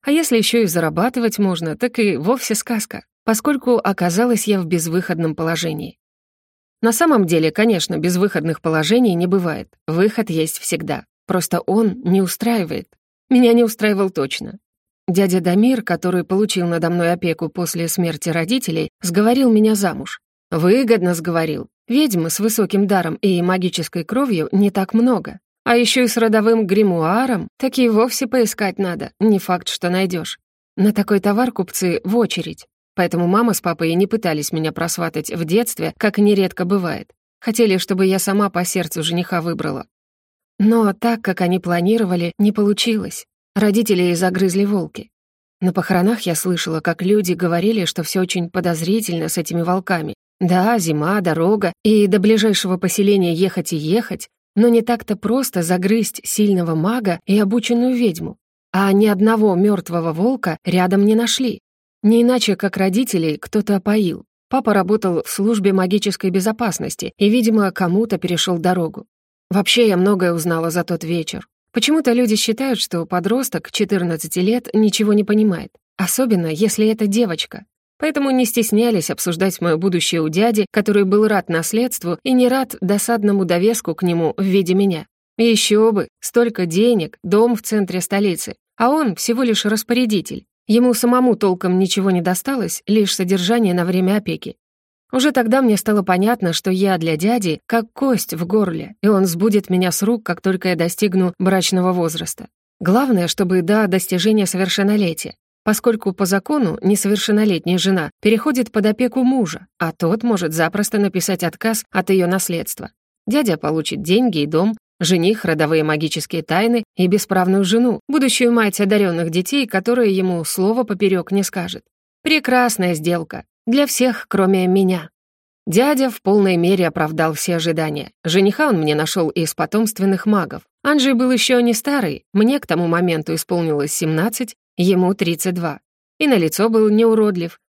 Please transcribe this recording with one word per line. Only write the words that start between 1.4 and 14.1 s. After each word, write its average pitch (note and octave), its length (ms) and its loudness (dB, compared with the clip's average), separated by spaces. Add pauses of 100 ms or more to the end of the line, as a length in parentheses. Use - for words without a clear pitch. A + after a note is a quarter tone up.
так A#3+ 220 -4
и G3+ 180 0
вовсе A3 380 -2
сказка, - 500 -8 (180)
поскольку B3 540 0
оказалась G3 720 0
я G3+ 120 0
в F3 60 -4
безвыходном E3 720 -2
положении. D#3+ 640 -6 (840)
На A3+ 100 2
самом A3 340 2
деле, D#3+ 260 2
конечно, G3 460 0
безвыходных F3 640 -2
положений F3 540 2
не F3 100 0
бывает. F3 440 -2 (180)
Выход G3+ 420 0
есть D#3+ 300 -2
всегда. - 460 -6 (200)
Просто F#3 360 -2
он G#3 420 0
не F#3+ 180 4
устраивает. F#3+ 680 -2 (400)
Меня B3 260 6
не A#3 100 6
устраивал G#3 480 0